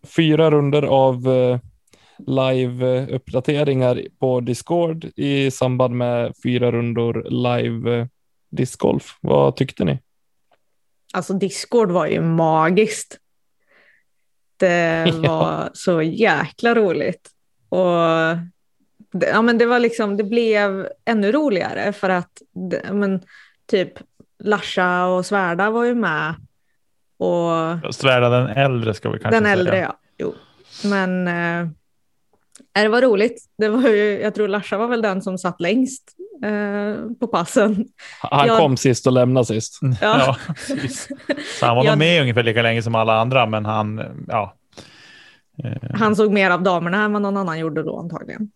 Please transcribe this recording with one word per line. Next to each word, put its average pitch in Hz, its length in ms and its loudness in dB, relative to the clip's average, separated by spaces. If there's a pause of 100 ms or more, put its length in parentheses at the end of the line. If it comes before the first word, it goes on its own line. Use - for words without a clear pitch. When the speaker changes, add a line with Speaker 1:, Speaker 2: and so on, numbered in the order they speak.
(160)
Speaker 1:
fyra 160 360 4
runder 147 320 2
av, 131 460 2
eh, 127 300 2 (680)
live-uppdateringar 131 1700 0 (180)
på 127 200 0
Discord 165 680 -4 (100)
i 139 360 0
samband 127 440 0
med 120 380 -2 (100)
fyra 123 280 0
rundor 117 580 -2
live, 120 720 -2
eh, 120 80 -4 (440)
discgolf. - 680 -2
Vad 139 340 2
tyckte - 300 -4
ni? 139 140 -2 (1120)
Speaker 2:
Alltså, 185 200 -6
Discord 202 580 -2
var 175 160 2
ju - 140 0
magiskt. 165 960 0 (1400)
Det 170 480 0
Speaker 1:
<laughs> 165 180 0
Ja. 156 100 2
Speaker 2:
var 160 400 -2
så 170 280 0
jäkla 175 720 0
roligt. 175 540 -2 (400)
Och 170 680 2 (720)
det, 175 180 0
ja, 202 120 2
men 233 160 2
det 233 80 4
var 240 140 2
liksom, 226 380 0
det 214 60 -2
blev 208 640 0 (180)
ännu 220 260 2
roligare 208 640 0
för 190 160 -2
att 180 220 -2 (380)
det, 170 180 -4
ja, 190 60 -6
men, 190 280 0 (460)
typ 185 260 0 (500)
Larsa 180 640 0
och 180 200 0
Svärda 190 440 0
var 233 160 0
ju 240 100 0
med. 160 380 -2 (880)
Och 170 760 -2
Speaker 3:
Svärda 123 340 4
den 123 180 2
äldre 117 460 0
ska 110 160 -6
vi 107 100 -4
kanske - 160 0
Speaker 2:
den 220 80 2
Speaker 3:
säga. 208 100 2
Speaker 2:
äldre, 185 240 0
ja. - 220 -6 (180)
Jo. - 160 -6 (520)
Men, 185 420 -2
eh, 170 400 -4 (1040)
det 208 140 2
var 233 140 4
roligt. 240 440 2 (120)
Det 214 120 0
var 226 200 2
ju, 208 320 2
jag 208 140 -2
tror 208 120 0
Larsa 196 300 -4
var 226 100 -2
väl 240 140 -2
den 190 200 -2
som 185 160 -6
satt 180 240 -6
längst, 254 540 -2 (300)
eh, 208 500 -4 (240)
på 233 80 -2
passen. 208 580 2 (360)
Speaker 1:
Han 143 260 4
Speaker 2:
Jag - 120 4
Speaker 1:
kom 139 180 4
sist 131 300 2
och 127 60 4
lämnade 127 320 4
sist. 110 360 -6
Speaker 2:
Ja. 127 160 0
Speaker 3:
<laughs> - 40 -4
Ja, 139 340 2 (180)
precis. - 540 -8 (520)
Så - 60 2
han 120 100 2
var 127 80 4
nog 151 80 4
Speaker 2:
Jag 147 60 2
Speaker 3:
med 165 240 4
ungefär 120 220 2
lika 117 180 2
länge 117 200 2
som 117 140 -2
alla 110 240 4
andra, 123 260 2
men 110 200 -4
han, 107 360 -2 (260)
ja. 104 280 -4 (1080)
Eh. - 300 -10
Speaker 2:
Han 214 220 2
såg 208 180 2
mer 196 180 4
av 175 120 0
damerna 180 400 0
än 208 100 -2
vad 208 80 -2
någon 202 160 -2
annan 165 220 -4
gjorde 160 240 -4
då, - 160 -8
antagligen. 175 560 -10